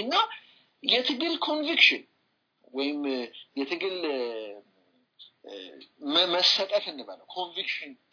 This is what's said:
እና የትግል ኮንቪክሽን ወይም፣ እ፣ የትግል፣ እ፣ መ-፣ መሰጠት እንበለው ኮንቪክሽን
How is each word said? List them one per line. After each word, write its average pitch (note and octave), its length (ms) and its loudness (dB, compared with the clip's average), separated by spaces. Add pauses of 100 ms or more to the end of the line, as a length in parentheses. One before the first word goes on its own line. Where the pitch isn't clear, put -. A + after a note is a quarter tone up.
እና B3 140 0 (680)
የትግል B3+ 580 2
ኮንቪክሽን D4+ 640 4 (720)
ወይም፣ C#3+ 320 -2
እ፣ C3 120 0 (380)
የትግል፣ F3 420 -2 (1500)
እ፣ - 100 -14 (520)
መ-፣ E3 220 4
መሰጠት F#3 580 2
እንበለው A#2+ 420 -12
ኮንቪክሽን F3 640 -8 (200)